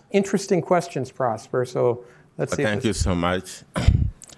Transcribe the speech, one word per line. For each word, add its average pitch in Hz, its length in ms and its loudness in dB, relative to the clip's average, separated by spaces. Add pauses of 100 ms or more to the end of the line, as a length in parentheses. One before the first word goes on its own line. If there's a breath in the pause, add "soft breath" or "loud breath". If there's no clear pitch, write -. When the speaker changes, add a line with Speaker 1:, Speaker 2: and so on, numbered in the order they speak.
Speaker 1:
interesting 196 540 0
questions, 160 480 -2
Prosper. 123 540 -2
So 123 380 -2 (360 loud breath)
let's - 140 -4
Speaker 2:
Well, - 40 -2
Speaker 1:
see 147 60 0
if 107 60 2
Speaker 2:
thank 104 120 -2
Speaker 1:
this 117 60 0
Speaker 2:
you 101 60 2
so 95 200 0
much. 90 480 0 (140)
<clears throat> - 80 -2 (540 loud breath)